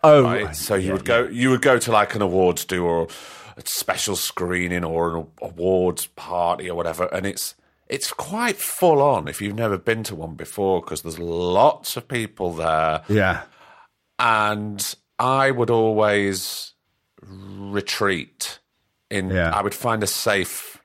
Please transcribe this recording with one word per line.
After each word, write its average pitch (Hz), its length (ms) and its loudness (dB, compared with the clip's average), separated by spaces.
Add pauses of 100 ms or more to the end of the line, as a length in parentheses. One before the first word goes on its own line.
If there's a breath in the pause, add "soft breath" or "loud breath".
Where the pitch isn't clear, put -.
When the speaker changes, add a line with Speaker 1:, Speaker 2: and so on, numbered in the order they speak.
Speaker 1:
Oh, 151 200 10
Speaker 2:
Right? 104 220 2
Speaker 1:
right. 78 100 -10
Speaker 2:
So - 200 -2
you 95 120 0
Speaker 1:
Yeah, 95 60 -2
Speaker 2:
would 95 120 -4
go, 120 200 4
Speaker 1:
yeah. 80 40 -8
Speaker 2:
you 120 220 2
would 127 100 2
go 131 160 6
to, 117 140 0
like, 107 240 4
an 104 80 0
awards 90 420 2
do 90 200 -2
or 85 220 0 (500 loud breath)
a - 100 -20
special - 480 -4
screening 90 720 -2
or 82 320 -2
an 80 100 -8 (140)
awards 90 680 0
party 87 640 -4
or 85 40 -6
whatever, 85 380 -2
and 95 140 -4
it's, - 260 -8 (340)
it's - 260 -6
quite 220 420 -4
full 156 460 2
on 113 260 4
if 73 140 -8
you've 101 120 -4
never 107 240 0
been 113 280 -2
to 95 100 -10
one 80 200 -10
before, 92 460 -2
'cause - 220 -10
there's 82 160 -10
lots 90 760 0
of 120 100 -12
people 101 460 -4
there. 80 560 0
Speaker 1:
Yeah. 95 320 2 (840 soft breath)
Speaker 2:
And 107 720 0 (220)
I 135 320 2
would 123 220 0
always 107 1040 0 (480)
retreat 98 1400 -4 (500)
in, 95 200 -4
Speaker 1:
Yeah. 87 260 2
Speaker 2:
I 101 60 0
would 98 140 -2
find 110 280 -2
a 98 40 -2
safe - 760 -2